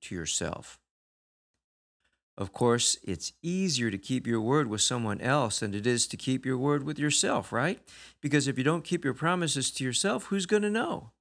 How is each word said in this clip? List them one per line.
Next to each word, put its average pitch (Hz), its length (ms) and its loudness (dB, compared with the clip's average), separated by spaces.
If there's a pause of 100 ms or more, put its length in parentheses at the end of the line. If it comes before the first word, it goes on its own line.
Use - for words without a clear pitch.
to - 120 -10
yourself. - 640 -4 (1600)
Of 98 160 -6
course, 120 500 4
it's - 380 -6
easier 160 500 0
to 98 60 -2
keep 127 280 -4
your 117 140 2
word 127 280 2
with 104 120 -2
someone 110 400 0
else 127 400 0
than 101 140 -2
it 104 120 -4
is 120 220 2
to - 80 -8
keep 131 300 -2
your 131 120 0
word 143 260 0
with 151 140 -6
yourself, 147 540 0
right? 143 340 0 (360)
Because 143 260 2
if 131 100 0
you 127 60 0
don't 156 220 2
keep 175 180 0
your 135 100 2
promises 156 580 0
to - 120 -6
yourself, 196 440 0
who's 196 180 0
gonna 208 240 4
know? 220 520 -2